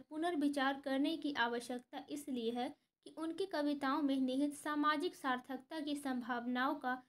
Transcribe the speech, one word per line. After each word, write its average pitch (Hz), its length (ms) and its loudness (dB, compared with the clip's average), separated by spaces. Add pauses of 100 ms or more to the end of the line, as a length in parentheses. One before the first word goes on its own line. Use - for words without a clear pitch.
पुनर्विचार 285 720 2
करने 277 360 2
की 294 160 -2
आवश्यकता 247 760 -2
इसलिए 254 440 -2
है 247 200 -2 (320)
कि - 80 -16
उनकी 330 340 -2
कविताओं 294 540 0
में 277 160 4
निहित 269 380 2
सामाजिक 302 600 2
सार्थकता 262 640 -4
की 285 180 -2
संभावनाओं 247 800 0
का 262 180 -2 (160)